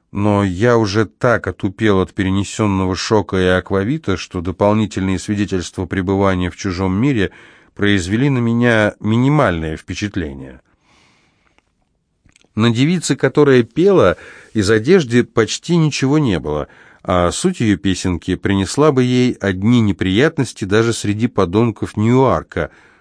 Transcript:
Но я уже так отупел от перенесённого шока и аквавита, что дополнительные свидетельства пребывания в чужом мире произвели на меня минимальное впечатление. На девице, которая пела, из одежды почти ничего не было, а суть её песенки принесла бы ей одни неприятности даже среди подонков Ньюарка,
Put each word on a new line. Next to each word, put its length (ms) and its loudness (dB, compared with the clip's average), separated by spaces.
Но 320 0
я 340 2
уже 280 0
так 420 -2
отупел 540 0
от 120 -4
перенесённого 840 -2
шока 420 -2
и 80 2
аквавита, 720 -2
что 240 -10
дополнительные 800 -2
свидетельства 640 -4
пребывания 640 0
в 60 -10
чужом 380 -4
мире 380 0
произвели 540 0
на 100 0
меня 600 2
минимальное 800 0
впечатление. 840 -10
На 160 2
девице, 440 0
которая 460 4
пела, 560 2
из 160 0
одежды 540 2
почти 540 -2
ничего 400 0
не 220 0
было, 280 -6
а 280 2
суть 280 -2
её 180 2
песенки 580 -4
принесла 560 0
бы 120 2
ей 300 2
одни 460 0
неприятности 880 0
даже 260 2
среди 360 -2
подонков 680 -2
Ньюарка, 760 0